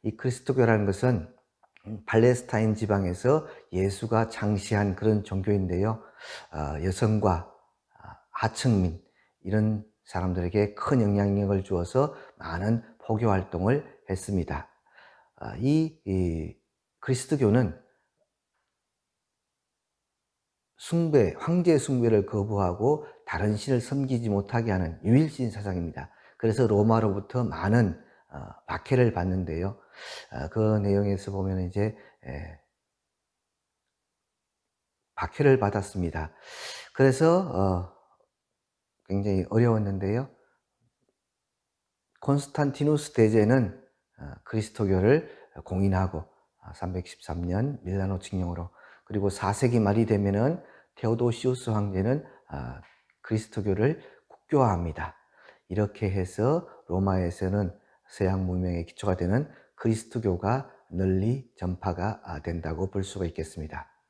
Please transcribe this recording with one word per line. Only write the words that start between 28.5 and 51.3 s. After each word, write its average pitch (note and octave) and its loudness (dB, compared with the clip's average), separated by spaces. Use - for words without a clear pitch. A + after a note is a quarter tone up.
박해를 A#2+ 2
받는데요. F2+ -2
어, C#2+ -8
그 G#2+ 2
내용에서 G2 0
보면 F#2+ -2
이제, G2+ -2
에, D#2+ -12
박해를 C3+ 4
받았습니다. F2+ -2
그래서, D#3+ 4
어, F#2+ -2
굉장히 G2 0
어려웠는데요. A2 2
콘스탄티누스 C#3+ 0
대제는, A2 4
어, - -14
그리스도교를 G#2+ 2
공인하고, F#2 0
아, E2+ -18
삼백십삼 F2+ -8
년 G#2 -2
밀라노 F#2+ -4
칙령으로, F2 -6
그리고 G2+ 0
사 G2 -2
세기 A#2+ 2
말이 G#2+ 4
되면은 G#2 0
테오도시우스 A#2+ -2